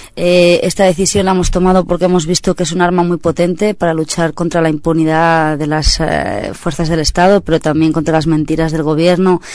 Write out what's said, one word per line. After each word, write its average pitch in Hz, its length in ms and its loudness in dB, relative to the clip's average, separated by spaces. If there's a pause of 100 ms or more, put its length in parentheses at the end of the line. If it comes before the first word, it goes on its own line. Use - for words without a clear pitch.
(160)
Eh, 175 460 4
esta 196 240 0
decisión 190 400 0
la 190 60 2
hemos 180 180 0
tomado 185 360 2
porque 175 200 -2
hemos 180 220 2
visto 180 260 -2
que - 80 -4
es 165 100 -4
un 180 120 -2
arma 175 180 0
muy 175 160 0
potente 175 560 -2
para 170 220 -2
luchar 160 400 -4
contra 170 260 -2
la 160 80 2
impunidad 160 880 0
de 151 80 -4
las, 156 340 0
eh, 95 540 -4
fuerzas - 360 -4
del 165 100 0
Estado, 180 420 2
pero 160 180 0
también 156 320 0
contra 160 220 -2
las 156 140 0
mentiras 156 440 0
del 156 120 -2
gobierno 170 580 2 (120)